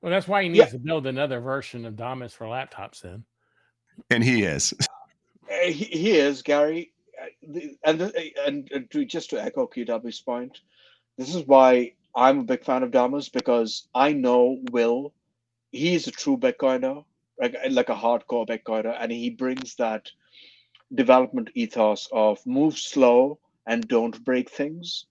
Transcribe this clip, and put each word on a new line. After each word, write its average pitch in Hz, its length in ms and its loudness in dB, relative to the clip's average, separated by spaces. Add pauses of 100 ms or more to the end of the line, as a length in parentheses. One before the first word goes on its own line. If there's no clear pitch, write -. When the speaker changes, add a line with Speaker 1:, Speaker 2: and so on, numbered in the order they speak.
Speaker 1:
Well, 170 80 -4
that's 185 180 0
why 196 140 2
he 180 80 -2
Speaker 2:
Yeah. 170 140 8
Speaker 1:
needs - 80 -4
to 123 60 -10
build 147 280 -4
another 131 340 -4
version 127 460 -8
of 110 100 -14
Damus 123 380 -10
for 113 120 -14
laptops 117 540 -12
then. 98 240 -18 (840)
Speaker 3:
And 117 120 4
he 117 220 4
is. 73 300 -2 (760)
Speaker 2:
Uh, 175 160 0
he, 160 180 -4
he 175 320 -2
is, 139 260 2
Gary. 151 500 0 (280)
Uh, 131 60 -14 (160)
the, 143 420 -14
and 160 160 2
the, 170 320 -6 (140)
and, 143 260 -6
and 135 180 -8
to, 147 140 -2
just - 260 -10
to 110 120 -4
echo 127 240 -4
Q 120 180 -8
W's 117 360 -6
point, 123 400 -8 (560)
this 135 180 -10
is 170 100 -4
why 131 480 8 (220)
I'm 135 260 6
a 123 40 -4
big 123 200 -2
fan 131 180 0
of 123 100 -4
Damus, 131 360 0
because 120 680 -2
I 139 180 4
know 127 460 2 (120)
Will, 120 420 -2 (600)
he's 160 340 0
a 127 60 -10
true 139 240 -2
Bitcoiner, 131 680 -2 (360)
like, 123 160 -2 (140)
like 127 180 2
a 120 60 -2
hardcore 117 520 -2
Bitcoiner, 113 540 -4
and 117 100 -6
he 117 200 -6
brings 127 460 -6
that 110 340 -4 (840)
development 127 600 4
ethos 107 580 0
of 107 340 0
move 143 320 0
slow 131 600 4 (280)
and 113 220 -4
don't 117 360 0
break 127 260 -2
things 160 600 -10